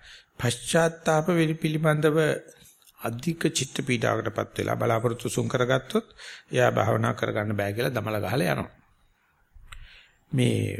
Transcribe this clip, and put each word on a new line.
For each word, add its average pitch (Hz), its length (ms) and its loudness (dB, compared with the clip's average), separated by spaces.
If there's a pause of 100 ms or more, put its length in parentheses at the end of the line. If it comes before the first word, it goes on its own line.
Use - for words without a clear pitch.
(340)
පශ්චාත්තාප 165 920 2
වෙලි 165 260 4
පිළිබඳව 156 640 2 (800)
අධික 123 460 -4
චිත්ත - 320 -2
පීඩාවකටපත් 113 800 -2
වෙලා 104 200 -2
බලාපොරොත්තු 117 520 0
සුන් 117 200 -2
කරගත්තොත් 131 580 0 (420)
එයා 120 220 4
භාවනා 113 440 2
කරගන්න 110 420 -2
බෑ 101 160 -2
කියලා 123 220 -2
දමල 107 240 -2
ගහලා 98 280 -2
යනවා. - 240 -2 (1600)
මේ 123 260 2 (220)